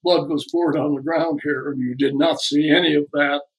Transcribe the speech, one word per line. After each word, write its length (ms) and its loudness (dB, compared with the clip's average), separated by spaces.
"Blood 260 2
was 220 -4
poured 260 0
on 180 -2
the 60 -8
ground 420 -2
here," 280 -4
and 80 -8
you 160 -4
did 200 0
not 240 0
see 300 0
any 260 4
of 180 2
that 300 0